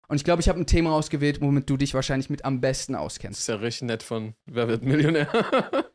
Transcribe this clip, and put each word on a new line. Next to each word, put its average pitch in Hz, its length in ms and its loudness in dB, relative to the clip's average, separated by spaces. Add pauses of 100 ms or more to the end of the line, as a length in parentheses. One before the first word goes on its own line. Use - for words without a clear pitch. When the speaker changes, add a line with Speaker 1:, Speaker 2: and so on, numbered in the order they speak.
Speaker 1:
Und 147 80 0
ich 139 80 -2
glaub, 170 160 2
ich 185 100 4
hab 175 60 2
ein 170 100 -2
Thema 165 260 4
ausgewählt, 147 480 0
womit 143 300 2
du 139 80 2
dich 135 160 0
wahrscheinlich 135 340 -2
mit - 160 -6
am 131 160 -2
besten 131 360 -2
auskennst. 92 420 -8
Speaker 2:
Das - 60 -6
ist - 40 -6
ja 117 80 0
richtig 117 300 -4
nett 113 160 -2
von 110 320 -6 (100)
Wer 117 240 -2
wird 113 140 0
Millionär? 147 500 2
<laughs> - 640 0